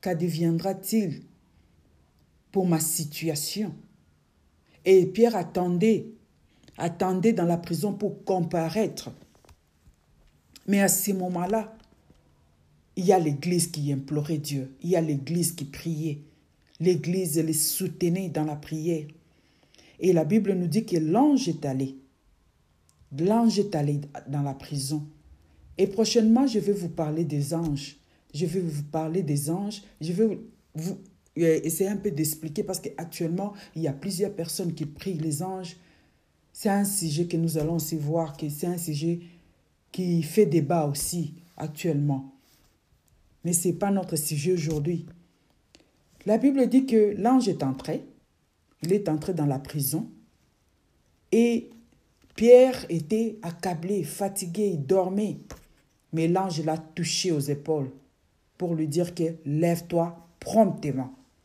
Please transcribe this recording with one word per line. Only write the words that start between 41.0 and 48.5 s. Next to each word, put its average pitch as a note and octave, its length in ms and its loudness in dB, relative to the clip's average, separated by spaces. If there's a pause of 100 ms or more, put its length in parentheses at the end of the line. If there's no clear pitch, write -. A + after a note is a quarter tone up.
actuellement. D3 760 -2 (1120)
Mais E3+ 100 -2
ce F3+ 160 0
n'est E3+ 40 0
pas G3+ 180 -2
notre F#3 240 -2
sujet D3+ 380 -2
aujourd'hui. D#3+ 520 -2 (1200)
La G#3+ 120 4
Bible C4+ 300 4
dit C4 180 4
que G#3+ 320 4
l'ange A#3+ 300 4
est D3 160 -2
entré. C3+ 420 -4 (800)